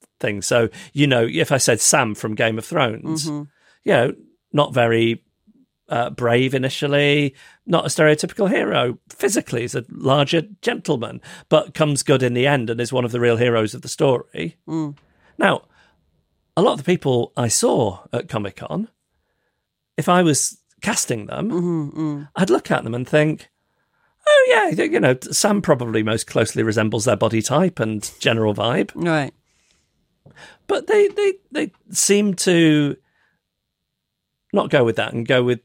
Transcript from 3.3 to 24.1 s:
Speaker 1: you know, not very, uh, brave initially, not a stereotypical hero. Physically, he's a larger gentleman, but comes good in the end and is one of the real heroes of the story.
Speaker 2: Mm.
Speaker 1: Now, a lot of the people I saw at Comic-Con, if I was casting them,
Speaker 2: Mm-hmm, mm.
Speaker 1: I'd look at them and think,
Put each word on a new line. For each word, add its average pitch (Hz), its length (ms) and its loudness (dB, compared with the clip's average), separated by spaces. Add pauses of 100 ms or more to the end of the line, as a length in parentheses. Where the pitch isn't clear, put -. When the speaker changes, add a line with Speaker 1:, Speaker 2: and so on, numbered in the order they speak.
Speaker 1:
you 202 100 0
know, 135 200 2 (400)
not 147 200 0
very, 117 520 2 (640)
uh, 120 220 -2
brave 123 440 0
initially, 143 800 0 (300)
not - 180 2
a 165 60 -4
stereotypical 165 600 2
hero. 127 480 0 (120)
Physically, - 520 -4
he's 123 140 -6
a 127 140 -6
larger 147 540 0 (180)
gentleman, 127 580 -4 (300)
but 156 240 2
comes 147 280 0
good 131 220 2
in 123 100 0
the 123 140 2
end 131 220 0
and 117 100 -4
is 120 140 -4
one 127 100 0
of 117 80 -4
the 120 80 -4
real 120 160 2
heroes 113 380 0
of 127 80 -16
the - 80 -14
story. - 640 -2 (140)
Speaker 2:
Mm. 156 260 -6 (420)
Speaker 1:
Now, - 260 0 (920)
a 165 60 2
lot - 120 4
of - 40 -8
the 139 80 -12
people 135 500 0
I 120 140 -2
saw 131 540 0 (100)
at 123 160 -6
Comic-Con, 113 580 -8 (1120)
if - 100 -4
I 180 160 4
was 151 340 0 (240)
casting 127 440 -4
them, 156 260 -6
Speaker 2:
Mm-hmm, 170 480 -4
mm. 147 380 -8
Speaker 1:
I'd 165 120 0
look - 220 -2
at 127 120 -2
them 120 120 -8
and 127 120 -8
think, 151 420 0 (760)